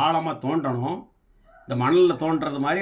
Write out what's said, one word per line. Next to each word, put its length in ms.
ஆழமா 300
தோண்டணும். 560
இந்த 180
மணல்ல 420
தோண்டுறது 420
மாதிரி 160